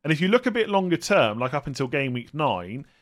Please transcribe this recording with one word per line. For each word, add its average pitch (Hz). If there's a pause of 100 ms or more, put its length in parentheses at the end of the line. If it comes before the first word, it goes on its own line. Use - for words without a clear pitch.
And 151
if 151
you 185
look 247
a 240
bit 220
longer 185
term, 123
like 127
up 143
until 135
game 135
week 123
nine, 120 (160)